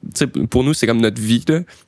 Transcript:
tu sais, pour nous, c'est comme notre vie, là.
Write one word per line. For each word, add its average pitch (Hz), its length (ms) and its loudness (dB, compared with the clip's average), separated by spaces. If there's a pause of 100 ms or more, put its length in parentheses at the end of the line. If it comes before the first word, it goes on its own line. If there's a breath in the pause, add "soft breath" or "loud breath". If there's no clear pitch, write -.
tu - 100 -14
sais, 147 120 0
pour - 360 0
nous, 143 120 2
c'est 120 120 0
comme 117 140 2
notre 113 200 0
vie, 113 280 0
là. 160 120 2 (280 loud breath)